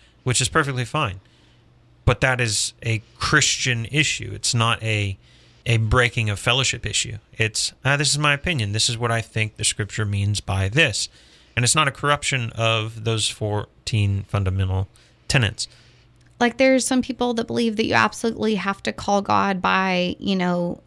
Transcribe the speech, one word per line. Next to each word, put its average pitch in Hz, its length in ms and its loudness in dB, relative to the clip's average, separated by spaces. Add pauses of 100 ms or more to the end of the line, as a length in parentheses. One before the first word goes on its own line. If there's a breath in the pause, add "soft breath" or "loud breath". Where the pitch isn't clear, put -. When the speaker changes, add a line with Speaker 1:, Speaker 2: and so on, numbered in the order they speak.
(240 soft breath)
Speaker 1:
which 123 180 0
is 123 80 -2
perfectly 135 360 0
fine. 113 340 -4 (840 soft breath)
But - 180 2
that 131 200 2
is 110 320 -2 (120)
a 110 160 -2 (180)
Christian 127 640 2
issue. 107 480 0
It's - 200 -2
not 117 280 2
a, 107 360 -2 (480 soft breath)
a 120 120 2
breaking 113 520 2
of 101 100 -4
fellowship 123 460 0
issue. 110 320 -4 (200)
It's, - 360 -2 (100)
"Ah, 139 140 2
this 143 140 0
is 139 60 0
my 147 160 2
opinion. 139 380 -2
This 110 180 0
is 117 80 -4
what 117 140 -2
I 113 100 0
think 110 360 -4
the 107 80 -4
scripture 107 400 -4
means 101 340 0
by 98 300 -2
this." 131 400 2 (460 soft breath)
And 123 100 0
it's 117 100 2
not 156 120 4
a 135 40 0
corruption 139 600 -2
of 113 520 -2
those 110 260 0
fourteen 104 1000 -2
fundamental 95 580 -2 (400 soft breath)
tenets. - 400 0 (720 soft breath)
Speaker 2:
Like, 240 180 2
there's 262 280 6
some 254 160 2
people 247 320 -4
that 226 140 -4
believe 233 300 0
that 226 80 0
you - 100 0
absolutely 220 600 2
have 196 280 -4
to 214 100 -4
call 202 300 0
God 196 360 2
by, 185 600 0
you 196 160 0
know, 175 520 -2